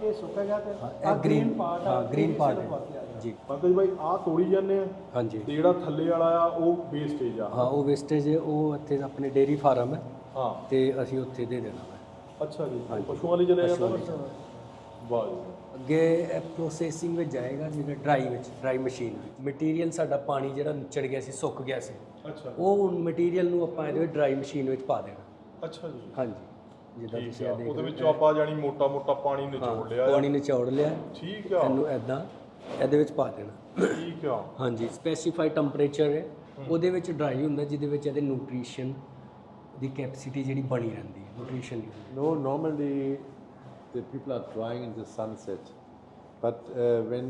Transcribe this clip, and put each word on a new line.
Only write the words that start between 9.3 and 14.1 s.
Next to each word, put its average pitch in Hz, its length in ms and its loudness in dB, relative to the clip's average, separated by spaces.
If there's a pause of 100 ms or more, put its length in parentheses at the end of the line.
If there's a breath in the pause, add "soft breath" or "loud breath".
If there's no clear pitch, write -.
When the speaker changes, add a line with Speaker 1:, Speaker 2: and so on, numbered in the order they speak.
Speaker 2:
ਡੇਅਰੀ 139 260 6
ਫਾਰਮ 131 380 4
ਹੈ। 165 80 -4 (340)
Speaker 3:
ਹਾਂ। 117 320 -4
Speaker 2:
ਤੇ 131 340 4
ਅਸੀਂ 131 160 -2
ਉੱਥੇ 123 260 -4
ਦੇ 120 160 -2
ਦੇਣਾ 110 300 -8
ਵਾ। - 560 -10
Speaker 3:
ਅੱਛਾ 151 220 -4
ਜੀ, 123 120 -4 (100)
Speaker 2:
ਹਾਂਜੀ। 104 180 -2
Speaker 3:
ਪਸ਼ੂਆਂ 170 280 2
ਲਈ 180 100 6
ਚਲੇ 175 100 8
ਜਾਂਦਾ 175 180 6
Speaker 2:
ਪਸ਼ੂਆਂ 180 160 2
ਲਈ 185 60 0
Speaker 3:
ਬਸ? 175 100 -4
Speaker 2:
ਜਾਂਦਾ। 143 220 -6 (760)